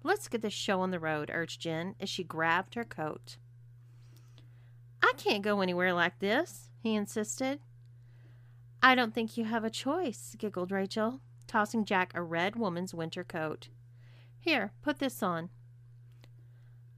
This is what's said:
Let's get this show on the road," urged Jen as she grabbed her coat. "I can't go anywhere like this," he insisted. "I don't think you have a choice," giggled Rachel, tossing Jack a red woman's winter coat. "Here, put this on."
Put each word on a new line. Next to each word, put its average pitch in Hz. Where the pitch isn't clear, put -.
Let's 392
get 226
this 214
show 190
on 185
the 180
road," 156
urged -
Jen 165
as 196
she -
grabbed 165
her 233
coat. -
"I 480
can't 214
go 208
anywhere 180
like 175
this," 233
he 220
insisted. 220
"I 254
don't 240
think 226
you 233
have 220
a 220
choice," 285
giggled 190
Rachel, 214
tossing 214
Jack 185
a 175
red 170
woman's 185
winter 165
coat. 160
"Here, 247
put 294
this 262
on." 175